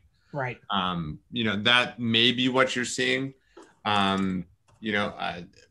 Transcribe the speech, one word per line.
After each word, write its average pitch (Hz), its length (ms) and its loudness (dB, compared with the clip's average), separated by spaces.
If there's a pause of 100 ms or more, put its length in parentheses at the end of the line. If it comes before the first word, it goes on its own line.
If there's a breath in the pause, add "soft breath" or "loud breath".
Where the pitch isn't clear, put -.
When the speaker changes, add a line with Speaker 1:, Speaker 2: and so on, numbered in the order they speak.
(340)
Speaker 1:
Right. 127 260 -6 (100)
Speaker 2:
Um, 90 500 -2 (120)
you 120 120 -2
know, 104 200 0
that 120 360 4
may 117 320 4
be 127 180 0
what 127 260 2
you're 123 100 -2
seeing, 131 480 -2 (520 loud breath)
um, 95 600 2 (340)
you 110 140 -4
know, 104 140 0
uh, 87 340 -6 (300)